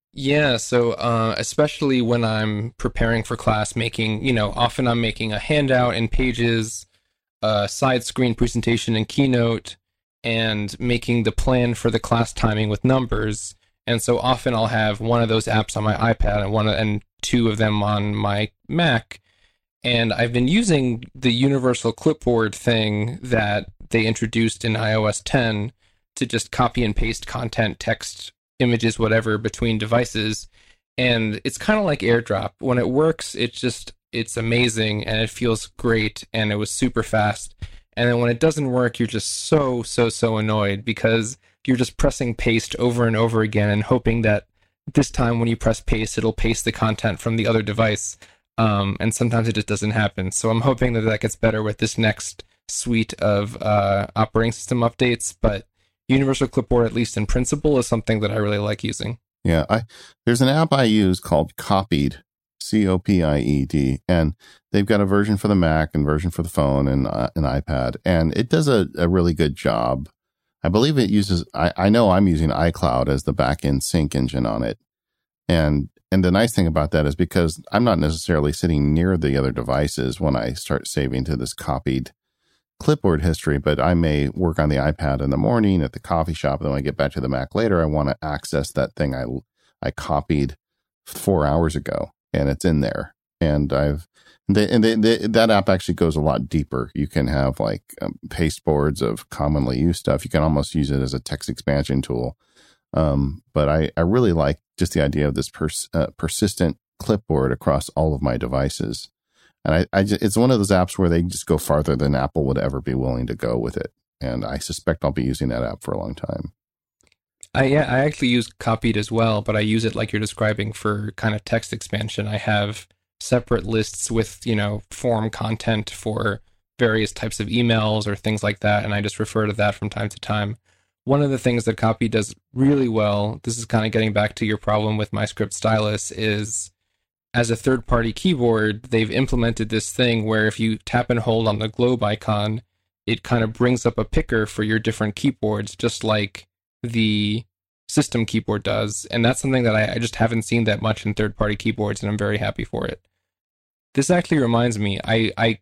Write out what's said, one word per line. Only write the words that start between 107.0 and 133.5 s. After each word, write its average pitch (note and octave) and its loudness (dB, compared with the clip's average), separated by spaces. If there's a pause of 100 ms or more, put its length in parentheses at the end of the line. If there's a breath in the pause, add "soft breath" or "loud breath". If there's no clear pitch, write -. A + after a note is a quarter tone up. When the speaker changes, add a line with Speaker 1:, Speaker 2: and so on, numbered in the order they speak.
Speaker 2:
across C#2 0
all D#2 0
of C2+ -4
my B1 0
devices. A#1+ -4 (540 soft breath)
And D#2 2
I, F2 2
I G2 2
ju-, G2+ 2
it's G#2+ 2
one B2 6
of A#2 4
those G2+ 0
apps F2+ 2
where F#2 4
they E2+ 4
just - -6
go D#2 2
farther D2+ 0
than C#2 2
Apple C#2 -2
would C2 0
ever C2 -2
be C2 -4
willing B1+ -2
to A#1+ -6
go A#1+ -4
with A#1 -6
it. - -8 (300)
And A#1+ -4
I C2+ -6
suspect - -6
I'll C#2+ 0
be B1+ -2
using C2 -2
that A#1 -2
app - -6
for - -6
a - -2
long G1+ -8
time. - -8 (1000)
Speaker 1:
I, C3+ 2
yeah, C#3 2
I B2 2
actually C#3+ 0
use B2 2
Copied A2+ -2
as G#2 -2
well, A2+ 0
but G#2+ -2
I G#2+ 2
use A2 0
it G#2+ -2
like A2 -4
you're G#2+ -2
describing G#2+ -2
for G#2 -4
kind G#2+ -2
of G#2+ -6
text - -4
expansion. G#2+ -6
I G#2 -4
have G#2 -2 (340)
separate A#2 0
lists A2 -4
with, A2+ -2
you A#2 0
know, G#2 -2 (100)
form A2+ -2
content A2 -4
for G#2+ -4 (360)
various A2 2
types - -8
of G#2+ -4
emails A2 2
or G2+ -2
things G#2+ -2
like G#2 -2
that, G#2 2
and G#2 -4
I G2+ -2
just G2+ -6
refer A2 -2
to G#2 -4
that G#2 0
from G#2+ -6
time G#2+ -6
to - -14
time. G#2+ -4 (480)
One C#3 2
of C#3+ 2
the C3 0
things A#2+ 0
that A2+ 0
Copy A2+ 0
does G#2+ -2 (180)
really C3+ 2
well, G#2 0
this A#2 -6